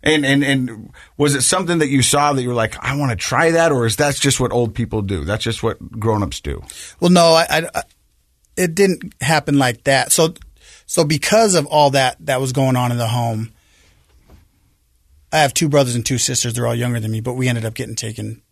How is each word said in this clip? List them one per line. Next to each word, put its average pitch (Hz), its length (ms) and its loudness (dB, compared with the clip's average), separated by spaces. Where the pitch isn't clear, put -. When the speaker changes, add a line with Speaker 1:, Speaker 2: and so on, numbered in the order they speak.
Speaker 1:
And, 151 220 0
and, 139 180 2
and 127 480 -2
was 147 160 2
it 127 80 -2
something 175 360 0
that 151 100 2
you 135 140 2
saw 143 300 2
that 135 100 -2
you 123 60 -4
were 123 60 -4
like, 113 300 -4
"I 135 120 -4
wanna 135 180 0
try 147 380 0
that," 165 200 2
or 120 140 0
is 110 100 -2
that 143 200 0
just 139 240 0
what 123 120 0
old 120 220 -2
people 110 260 -4
do? 95 240 -4
That's 104 200 -4
just 113 180 -4
what - 160 -2
grown-ups 107 400 -2
do? - 200 -8
Speaker 2:
Well, 175 120 4
no, 170 240 6
I, 165 140 4
I, 151 140 0
I, - 100 -4
it 175 180 0
didn't 190 460 0
happen 147 380 0
like 123 260 0
that. 135 260 2
So, 165 240 2
so - 180 0
because 190 500 2
of 147 120 2
all 147 240 4
that, 131 260 2
that 131 140 0
was 131 120 -4
going 131 220 2
on 123 160 0
in 120 80 -2
the 117 80 -2
home, 113 460 -4
I 151 60 0
have 143 160 4
two 160 140 0
brothers 139 260 2
and 117 100 -4
two 127 140 -2
sisters. 123 360 -2
They're 120 120 -4
all 117 80 -2
younger 120 260 -2
than 110 120 -6
me, 110 80 -4
but 123 140 -6
we 127 140 -2
ended 117 160 -2
up 113 100 -6
getting 113 200 -8
taken 110 580 -10